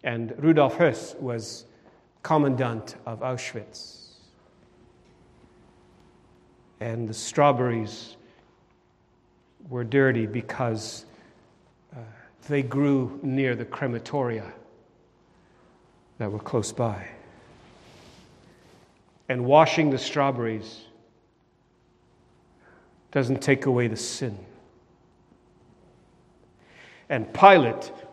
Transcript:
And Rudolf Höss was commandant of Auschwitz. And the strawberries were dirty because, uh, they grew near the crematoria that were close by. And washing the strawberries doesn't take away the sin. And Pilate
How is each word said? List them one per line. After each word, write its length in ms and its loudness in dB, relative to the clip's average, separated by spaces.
And 400 -6
Rudolf 360 4
Höss 420 0
was 460 -10
commandant 720 0
of 140 -10
Auschwitz. 880 -10
And 260 -6
the 80 -8
strawberries 1040 0
were 160 -6
dirty 420 2
because, 800 -6
uh, 60 -18
they 140 2
grew 600 0
near 320 0
the 120 -6
crematoria 840 -6
that 140 -4
were 60 -8
close 340 -4
by. 340 -6
And 160 -4
washing 460 6
the 80 0
strawberries 880 -4
doesn't 320 0
take 240 2
away 200 2
the 100 -4
sin. 400 -8
And 240 -4
Pilate 600 8